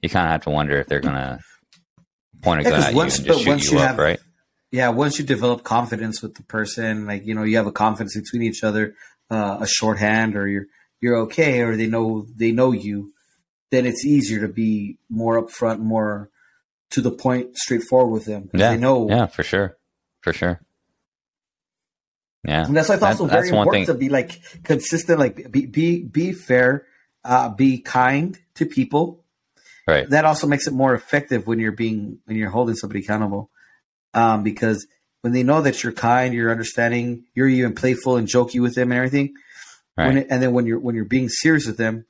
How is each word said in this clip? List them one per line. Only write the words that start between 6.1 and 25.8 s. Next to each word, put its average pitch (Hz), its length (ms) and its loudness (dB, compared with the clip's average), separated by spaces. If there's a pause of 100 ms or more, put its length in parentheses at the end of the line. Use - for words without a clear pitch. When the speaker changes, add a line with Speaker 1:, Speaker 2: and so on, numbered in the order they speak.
Speaker 2:
with 107 140 -12
the - 80 -20
person, 107 640 -6
like, 101 180 -8
you 110 80 -6
know, 107 100 -4
you 107 140 2
have 107 100 0
a 104 40 -6
confidence 107 440 -2
between 117 280 -6
each 110 200 -4
other, 107 320 -2 (360)
uh, 104 300 -2
a 107 60 -4
shorthand, 110 680 0
or 101 120 -4
you're, 98 180 -4 (360)
you're 120 160 2
okay, 123 440 0
or 113 140 0
they 110 120 0
know, 110 380 -2 (100)
they 113 160 0
know 127 200 4
you, 101 400 -6 (600)
then 127 140 2
it's 120 200 -2
easier 113 360 2
to 107 60 -4
be 104 500 -4 (120)
more 117 320 0
upfront, 113 380 -4
more 107 500 -2 (640)
to 131 100 0
the - 100 0
point, 127 460 -4
straightforward 123 560 2
with 110 120 -6
them, 104 240 -8
'cause 92 120 -2
Speaker 1:
Yeah. 113 100 6
Speaker 2:
they 113 60 0
know. 123 320 2
Speaker 1:
Yeah, 113 180 4
for - 160 -6
sure. 95 340 -2 (440)
For 85 120 -2
sure. 90 280 -4 (1800)
Yeah. 78 220 0
Speaker 2:
And 143 100 0
that's 156 140 2
why 202 60 4
it's - 60 0
Speaker 1:
That, 107 100 4
Speaker 2:
also 107 160 0
Speaker 1:
that's 180 220 2
Speaker 2:
very - 20 0
Speaker 1:
one 104 160 6
Speaker 2:
important 101 200 4
Speaker 1:
thing. - 80 0
Speaker 2:
to 120 40 -8
be, 135 100 -2
like, 135 300 -2 (240)
consistent, 165 560 0
like, 131 320 -2
be, 135 140 0
be, 170 380 0